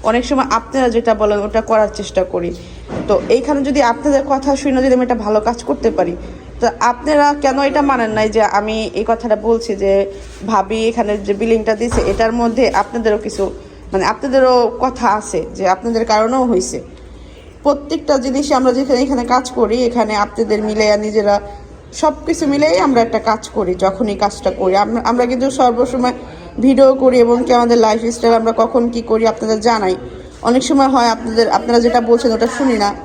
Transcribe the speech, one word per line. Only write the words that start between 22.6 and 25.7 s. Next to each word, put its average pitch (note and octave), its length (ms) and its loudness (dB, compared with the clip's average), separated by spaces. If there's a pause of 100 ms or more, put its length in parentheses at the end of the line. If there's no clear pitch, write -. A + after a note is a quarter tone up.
আমরা B3+ 220 2
একটা A3 180 0
কাজ A3+ 300 -4
করি। F#3 260 -2
যখন F#3+ 320 0
এই G#3 80 -2
কাজটা G3 360 -2
করি F#3 240 0
আমরা, G#3+ 300 0
আমরা A#3+ 200 2
কিন্তু B3+ 260 -2
সর্বসময় B3 640 0 (460)